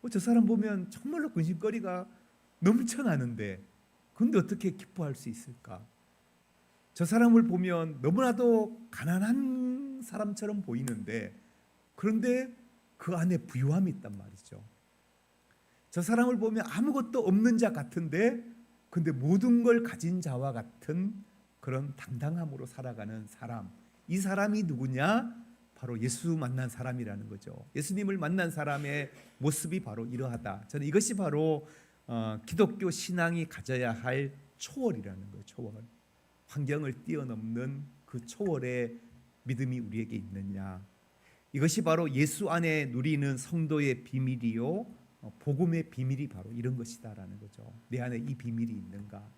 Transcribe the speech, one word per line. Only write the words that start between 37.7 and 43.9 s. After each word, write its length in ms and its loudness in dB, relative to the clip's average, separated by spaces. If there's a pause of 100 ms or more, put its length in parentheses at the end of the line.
그 180 -10
초월의 720 -2 (440)
믿음이 380 -4
우리에게 360 -6
있느냐. 680 -8 (720)
이것이 300 2
바로 320 2
예수 340 2
안에 380 2
누리는 500 0
성도의 680 0